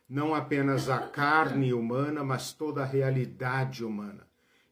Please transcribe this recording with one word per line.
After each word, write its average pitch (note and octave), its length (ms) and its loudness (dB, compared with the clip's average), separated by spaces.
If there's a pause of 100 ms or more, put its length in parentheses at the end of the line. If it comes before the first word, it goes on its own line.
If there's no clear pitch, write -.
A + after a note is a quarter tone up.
não D3 260 0
apenas C#3 540 2
a B2+ 100 2
carne C#3+ 760 2
humana, C3 500 0
mas C3 300 -2
toda D3 300 -4
a C3+ 40 -2
realidade C3 1000 0
humana. G#2 420 -8 (440)